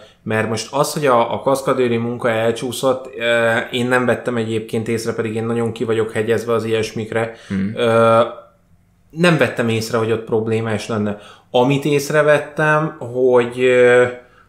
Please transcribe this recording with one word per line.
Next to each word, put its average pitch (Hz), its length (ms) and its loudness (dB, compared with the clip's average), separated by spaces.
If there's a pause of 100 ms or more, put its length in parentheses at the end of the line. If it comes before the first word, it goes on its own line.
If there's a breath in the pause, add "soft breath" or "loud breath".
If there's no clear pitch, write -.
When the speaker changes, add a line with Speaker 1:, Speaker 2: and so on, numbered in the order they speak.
(220 loud breath)
Speaker 1:
mert 110 260 -2
most 110 240 -6
az, 143 200 -2
hogy 151 140 -2
a, 117 280 2
a 101 60 -4
kaszkadőri 131 560 0
munka 117 340 -2
elcsúszott, 117 880 -2
ö, 117 380 2
én 120 300 -4
nem 127 200 0
vettem 120 300 -2
egyébként 110 520 -4
észre, 113 240 -2
pedig 113 220 -4
én 113 100 -4
nagyon 117 280 -2
ki 120 120 -6
vagyok 110 280 -2
hegyezve 113 400 -2
az 110 120 0
ilyesmikre. 110 720 -4 (140 loud breath)
Speaker 2:
Mhm. 98 280 -4
Speaker 1:
Ö, 113 460 4 (880)
nem 165 280 2
vettem 117 300 0
észre, 113 300 -2
hogy 110 140 0
ott 110 120 -4
problémás 110 640 -2
lenne. 104 300 -2 (320 loud breath)
Amit 135 340 2
észrevettem, 151 1120 0
hogy, 123 600 2
ö, 123 440 6 (440 loud breath)